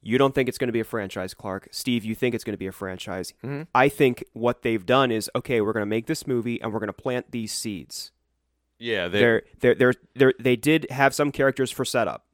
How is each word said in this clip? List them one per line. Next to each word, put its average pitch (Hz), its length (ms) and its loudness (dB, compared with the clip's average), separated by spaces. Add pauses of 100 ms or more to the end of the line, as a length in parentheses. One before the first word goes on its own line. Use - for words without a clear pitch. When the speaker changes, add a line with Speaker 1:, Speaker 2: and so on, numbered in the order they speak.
Speaker 1:
you 110 160 0
don't 135 180 4
think 127 140 2
it's - 80 -10
gonna 123 160 -2
be 117 80 0
a 110 40 -4
franchise, 95 480 -8
Clark. 95 380 -10
Steve, 120 320 -2
you 110 120 -4
think 120 200 -2
it's 110 80 -6
gonna 104 140 -6
be 95 100 -8
a 92 60 -10
franchise. 92 600 -8 (120)
Speaker 2:
Mm-hmm. 143 160 -8 (120)
Speaker 1:
I 131 140 6
think 131 460 2
what 117 300 -2
they've 110 220 0
done 127 240 4
is, 110 260 -2
okay, 123 260 0
we're 104 100 0
gonna 107 140 -2
make 110 220 -4
this - 200 -6
movie 120 340 -2
and 104 120 -6
we're 107 80 -4
gonna 104 120 -6
plant - 380 -6
these 113 220 -6
seeds. - 580 -8 (680)
Speaker 3:
Yeah, 107 320 -2
they 98 100 0
Speaker 1:
They're, 117 240 4 (160)
they're, 123 160 6
they're, 123 180 4 (220)
they're, 131 240 6
they 123 180 2
did 151 320 2
have 139 240 2
some 147 180 0
characters 135 400 0
for - 140 -4
setup 98 480 -2